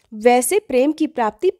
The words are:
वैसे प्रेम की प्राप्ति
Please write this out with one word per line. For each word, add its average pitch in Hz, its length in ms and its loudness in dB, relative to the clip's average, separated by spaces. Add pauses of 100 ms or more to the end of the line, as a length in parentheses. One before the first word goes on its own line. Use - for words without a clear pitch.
(120)
वैसे 247 460 2
प्रेम 269 340 0
की 302 160 -4
प्राप्ति 240 520 -4